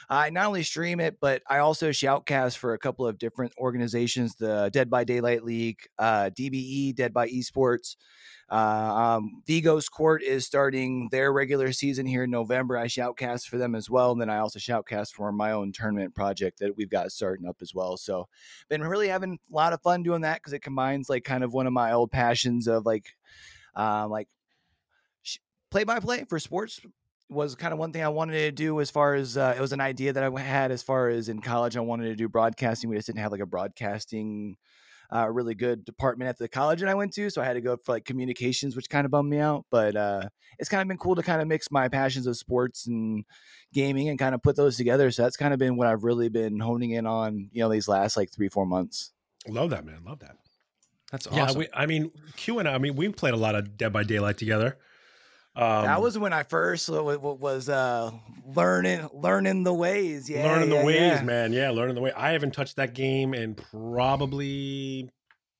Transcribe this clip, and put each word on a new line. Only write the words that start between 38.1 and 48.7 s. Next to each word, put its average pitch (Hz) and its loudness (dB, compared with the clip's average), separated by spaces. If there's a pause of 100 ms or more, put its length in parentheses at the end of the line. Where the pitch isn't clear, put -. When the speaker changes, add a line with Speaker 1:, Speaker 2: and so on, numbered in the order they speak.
Speaker 1:
which 131 -10
kinda 143 0
bummed 143 2
me 147 2
out. 151 0
But, 107 4
uh, 101 -2 (300)
it's - -6
kinda 190 0
been 185 -4
cool 185 2
to 170 -2
kinda 160 2
mix 156 -2
my 131 2
passions 135 0
of 120 -2
sports 123 -2
and 110 -2 (480)
gaming 139 0
and 143 -2
kinda 131 2
put 139 2
those 139 4
together. 127 6
So 120 2
that's 127 2
kinda 143 2
been 127 2
what 120 4
I've 110 2
really 117 4
been 110 0
honing 120 0
in 113 -2
on, 107 -2
you 117 0
know, 113 4
these 110 2
last, 101 2
like, 101 0
three, 98 -2
four 95 0
months. - -2 (340)